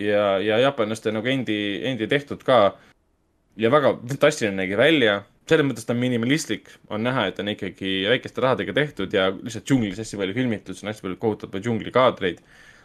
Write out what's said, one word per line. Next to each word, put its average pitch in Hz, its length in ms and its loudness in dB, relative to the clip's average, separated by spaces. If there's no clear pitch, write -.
ja, 104 400 2
ja 107 220 2
jaapanlaste 113 500 0
nagu 110 160 -4
endi, 113 280 -2
endi 110 200 -4
tehtud 139 360 -4
ka 127 160 6
ja 113 120 2
väga 135 280 4
fantastiline 120 640 0
nägi 95 180 -2
välja. 123 380 4
Selles 156 220 4
mõttes 117 180 -6
ta 123 60 -2
on 120 80 -2
minimalistlik, 123 720 -2
on 107 160 -4
näha, 123 220 0
et - 100 -6
on 101 140 -4
ikkagi 95 380 -8
väikeste 123 340 -2
rahadega 101 320 0
tehtud 135 400 -2
ja 95 200 2
lihtsalt 110 340 -10
džunglis 110 320 0
hästi 107 180 -10
palju 98 160 -4
filmitud, 113 400 -4
see 98 140 -14
on - 20 -4
hästi 110 140 -10
palju 90 180 -8
kohutavaid 104 460 -4
džunglikaadreid. 101 720 0